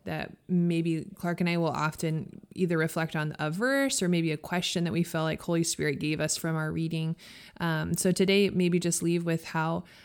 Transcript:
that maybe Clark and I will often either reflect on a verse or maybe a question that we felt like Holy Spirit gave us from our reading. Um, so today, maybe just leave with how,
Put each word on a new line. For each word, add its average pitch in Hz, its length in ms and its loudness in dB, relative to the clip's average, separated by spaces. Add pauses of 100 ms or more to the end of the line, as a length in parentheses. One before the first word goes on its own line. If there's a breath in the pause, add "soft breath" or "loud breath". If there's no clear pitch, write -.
that 156 280 -6 (160)
maybe 170 680 2
Clark 175 260 -2
and 175 80 2
I 170 80 2
will 165 120 2
often 156 720 -2 (140)
either 175 220 2
reflect 160 400 0
on 151 220 -2
a 151 120 -2
verse 262 520 0
or 180 60 2
maybe 165 240 2
a 151 40 -2
question 175 480 -2
that 165 80 0
we 170 100 2
felt 160 220 -2
like 160 160 -2
Holy 170 240 0
Spirit 151 340 -2
gave 151 220 -2
us 156 160 -2
from 160 200 -2
our 156 140 -2
reading. 160 460 -2 (420 loud breath)
Um, 165 360 0
so 180 180 2
today, 190 380 4
maybe 175 280 2
just 175 240 -2
leave 170 220 0
with 165 220 -2
how, 165 380 -2 (200 loud breath)